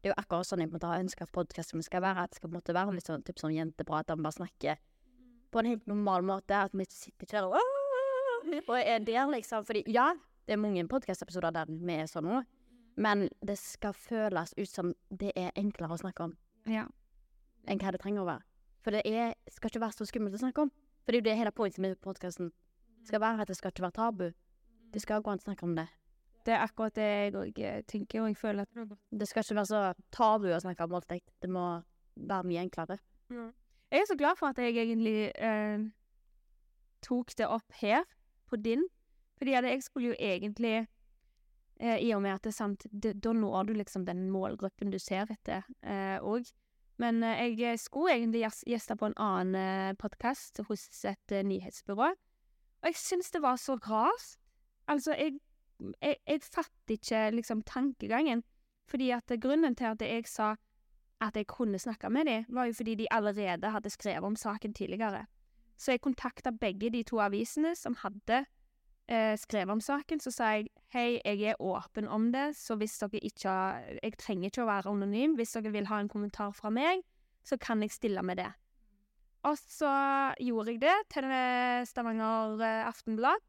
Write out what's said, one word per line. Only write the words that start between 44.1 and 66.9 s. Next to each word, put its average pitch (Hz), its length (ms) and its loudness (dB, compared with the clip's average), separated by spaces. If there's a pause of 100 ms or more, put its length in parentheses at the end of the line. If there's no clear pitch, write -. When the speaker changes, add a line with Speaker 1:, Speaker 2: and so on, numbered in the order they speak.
Speaker 2:
målgruppen 196 600 -2
du 190 80 -2
ser 196 320 -2
etter, 196 340 -6 (180)
eh, 190 400 -4
og. 233 220 -2 (540)
Men, 233 240 2
eh, 226 360 0
jeg 233 200 0
skulle 320 360 2
egentlig 233 300 2
gjes-, - 200 -6
gjeste 233 320 -2
på 214 100 0
en 214 120 0
annen, 185 360 2
eh, 190 400 0
podcast - 760 -6
hos - 360 -8
et, 196 280 -4
eh, 196 100 0
nyhetsbyrå. 196 640 -2 (760)
Og - 20 -16
jeg 330 100 2
synes - 360 -2
det 330 120 -2
var 254 140 4
så 269 200 -2
rart. 226 600 0 (520)
Altså, 294 300 2
jeg, 294 200 0 (640)
jeg, - 160 2 (100)
jeg 294 160 0
fatter - 540 -4
ikke 220 400 0
liksom 220 280 -2
tankegangen. 247 760 0 (460)
Fordi 262 220 0
at 240 160 -2 (140)
grunnen 277 360 4
til 254 80 -2
at 220 160 0
jeg 226 260 -2
sa 214 280 0 (640)
at 220 160 -2
jeg 208 100 0
kunne 208 320 0
snakke 214 320 -6
med 285 160 4
dem, 226 220 2
var 247 180 0
jo 233 60 0
fordi 226 220 -2
de 214 160 -2
allerede 202 600 2
hadde 214 200 -4
skrevet 180 340 -4
om 208 120 -2
saken 208 380 -4
tidligere. 208 520 -4 (500)
Så - 160 0
jeg 240 80 2
kontaktet - 600 -2
begge 208 300 0